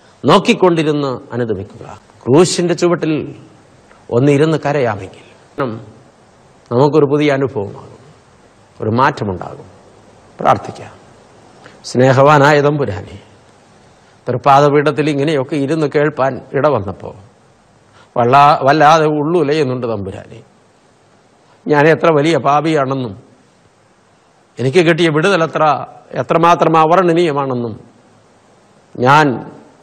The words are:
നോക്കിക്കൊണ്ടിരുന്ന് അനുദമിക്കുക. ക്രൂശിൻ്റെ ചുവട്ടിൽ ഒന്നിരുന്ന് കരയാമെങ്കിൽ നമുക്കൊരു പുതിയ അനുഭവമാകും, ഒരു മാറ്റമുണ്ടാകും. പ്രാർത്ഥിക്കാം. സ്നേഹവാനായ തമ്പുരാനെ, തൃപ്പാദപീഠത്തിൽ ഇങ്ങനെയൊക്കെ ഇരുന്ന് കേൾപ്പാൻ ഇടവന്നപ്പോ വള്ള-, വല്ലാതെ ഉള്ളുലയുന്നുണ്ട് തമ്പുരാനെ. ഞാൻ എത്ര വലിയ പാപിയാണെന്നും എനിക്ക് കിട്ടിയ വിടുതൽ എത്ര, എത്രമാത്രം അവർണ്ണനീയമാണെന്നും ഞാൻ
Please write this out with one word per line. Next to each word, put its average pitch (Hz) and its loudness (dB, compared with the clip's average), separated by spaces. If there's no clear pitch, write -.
നോക്കിക്കൊണ്ടിരുന്ന് 160 0
അനുദമിക്കുക. 113 -8
ക്രൂശിൻ്റെ 170 2
ചുവട്ടിൽ 170 0
ഒന്നിരുന്ന് 143 2
കരയാമെങ്കിൽ 117 -6
നമുക്കൊരു 143 2
പുതിയ 147 0
അനുഭവമാകും, 107 -8
ഒരു 110 -6
മാറ്റമുണ്ടാകും. 127 -4
പ്രാർത്ഥിക്കാം. - -4
സ്നേഹവാനായ 139 4
തമ്പുരാനെ, 104 -4
തൃപ്പാദപീഠത്തിൽ 143 2
ഇങ്ങനെയൊക്കെ 143 -4
ഇരുന്ന് 151 -4
കേൾപ്പാൻ 143 -2
ഇടവന്നപ്പോ 127 -4
വള്ള-, 135 4
വല്ലാതെ 151 4
ഉള്ളുലയുന്നുണ്ട് 147 -2
തമ്പുരാനെ. 101 -12
ഞാൻ 147 2
എത്ര 160 2
വലിയ 156 0
പാപിയാണെന്നും 135 -2
എനിക്ക് 131 2
കിട്ടിയ 170 2
വിടുതൽ 175 0
എത്ര, 151 -2
എത്രമാത്രം 165 2
അവർണ്ണനീയമാണെന്നും 156 0
ഞാൻ 147 4